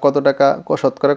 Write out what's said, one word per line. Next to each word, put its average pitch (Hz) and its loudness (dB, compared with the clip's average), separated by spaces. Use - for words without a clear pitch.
কত 143 0
টাকা, 139 0
ক-, 147 -2
শতকরা 139 -2